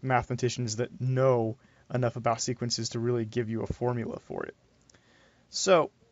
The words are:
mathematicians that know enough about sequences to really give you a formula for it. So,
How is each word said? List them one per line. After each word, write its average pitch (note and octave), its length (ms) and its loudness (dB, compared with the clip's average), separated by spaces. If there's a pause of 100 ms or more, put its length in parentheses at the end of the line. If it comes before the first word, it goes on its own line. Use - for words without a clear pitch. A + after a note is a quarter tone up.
mathematicians B2 760 0
that A#2 260 -4
know B2+ 560 2 (360)
enough B2 220 0
about A#2 240 0
sequences A#2 480 -4
to A#2+ 100 -6
really A#2 260 0
give A2 240 -4
you A2+ 140 -4
a A#2 40 -6
formula B2 520 -4
for - 260 -8
it. - 120 -14 (960)
So, F3 400 4 (220)